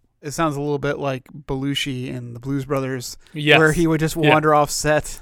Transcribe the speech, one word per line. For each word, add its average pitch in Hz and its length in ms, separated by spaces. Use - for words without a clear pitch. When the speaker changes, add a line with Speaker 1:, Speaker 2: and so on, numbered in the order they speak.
Speaker 1:
It 147 120
sounds 156 240
a 143 40
little 147 180
bit 143 200
like 135 340
Belushi 135 760
in 120 260
the 120 60
Blues 139 260
Brothers, 131 500
Speaker 2:
Yes. 151 260
Speaker 1:
where 156 140
he 165 140
would 160 140
just 156 160
Speaker 2:
Yeah. 160 120
Speaker 1:
wander 151 240
off 147 180
set. - 520